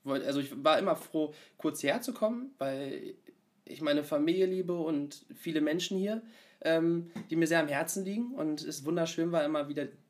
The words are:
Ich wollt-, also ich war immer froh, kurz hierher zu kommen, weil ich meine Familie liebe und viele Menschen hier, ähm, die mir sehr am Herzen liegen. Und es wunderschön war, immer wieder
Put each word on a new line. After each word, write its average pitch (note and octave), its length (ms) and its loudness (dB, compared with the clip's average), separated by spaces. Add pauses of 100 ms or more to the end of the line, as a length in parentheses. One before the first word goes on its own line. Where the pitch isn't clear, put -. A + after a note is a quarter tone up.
Ich - 60 -12
wollt-, C3+ 180 -2
also C#3 160 0
ich C3+ 220 -6
war D#3 160 6
immer F3 180 2
froh, D3+ 380 -2 (240)
kurz D3+ 220 -2
hierher D3 220 2
zu C4 100 -6
kommen, A#3+ 460 -2
weil C3+ 560 -6 (500)
ich E3 160 -14
meine D3 240 2
Familie E3 420 2
liebe F3+ 320 0
und D3+ 460 -2 (100)
viele D#3 260 -2
Menschen F3 380 0
hier, G#3+ 240 -2 (380)
ähm, E3+ 500 2 (200)
die D#3+ 60 0
mir E3 100 6
sehr E3 140 6
am D3+ 80 2
Herzen E3 360 0
liegen. A#3 300 -4
Und D#3 280 -2
es D3 220 -8
wunderschön E3 480 0
war, D#3+ 120 4
immer D3 240 0
wieder C#3+ 180 -4 (240)